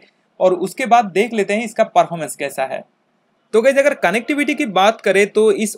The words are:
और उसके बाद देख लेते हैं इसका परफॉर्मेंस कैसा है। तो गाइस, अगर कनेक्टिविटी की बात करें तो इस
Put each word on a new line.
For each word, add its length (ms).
और 160
उसके 300
बाद 180
देख 180
लेते 220
हैं 100
इसका 220
परफॉर्मेंस 500
कैसा 280
है। 180
तो 80
गाइस, 160
अगर 160
कनेक्टिविटी 600
की 140
बात 320
करें 280
तो 240
इस 260